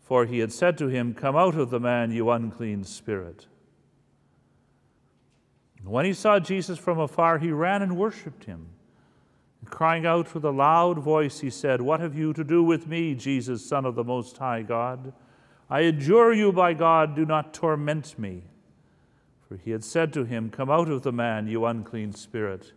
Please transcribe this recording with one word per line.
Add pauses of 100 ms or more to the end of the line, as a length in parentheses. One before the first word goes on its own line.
For
he
had
said
to
him,
"Come
out
of
the
man,
you
unclean
spirit." (2250)
And
when
he
saw
Jesus
from
afar,
he
ran
and
worshipped
him. (920)
And
crying
out
with
a
loud
voice,
he
said,
"What
have
you
to
do
with
me,
Jesus,
Son
of
the
Most
High
God? (560)
I
adjure
you
by
God,
do
not
torment
me." (1040)
For
he
had
said
to
him,
"Come
out
of
the
man,
you
unclean
spirit."